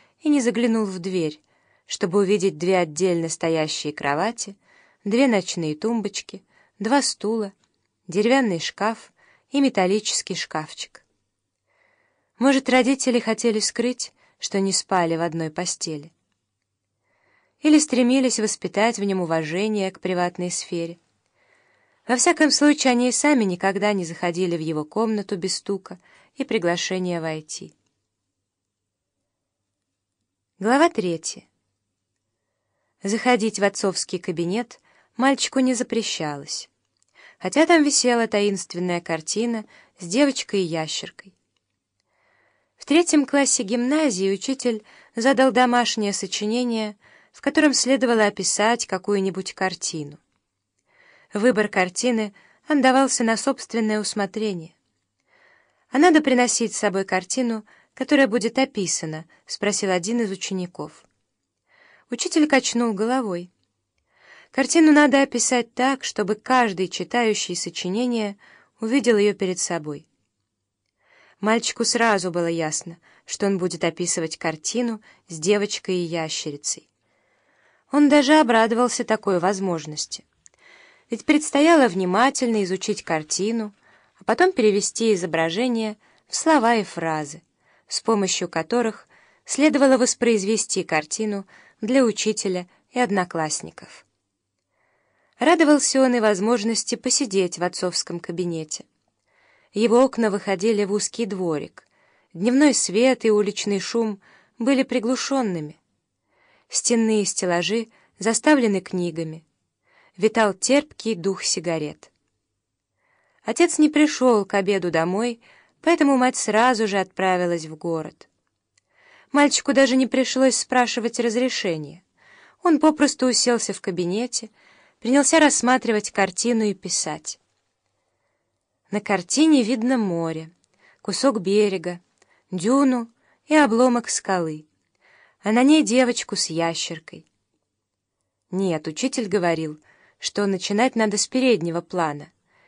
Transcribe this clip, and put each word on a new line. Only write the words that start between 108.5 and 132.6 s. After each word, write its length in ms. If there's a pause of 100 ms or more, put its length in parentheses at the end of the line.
книгами. 640 (720)
Витал 380
терпкий 600
дух 280
сигарет. 720 (1300)
Отец 340
не 100
пришёл 560
к 100
обеду 380
домой, 480 (400)
поэтому 360
мать 200
сразу 500
же 140
отправилась 640
в 120
город. 520 (1040)
Мальчику 400
даже 240
не 100
пришлось 500
спрашивать 600
разрешения. 880 (580)
Он 160
попросту 480
уселся 460
в 80
кабинете, 720 (500)
принялся 400
рассматривать 680
картину 540
и 100
писать. 680 (1500)
На 100
картине 640
видно 340
море, 540 (500)
кусок 400
берега, 580 (520)
дюну 600 (360)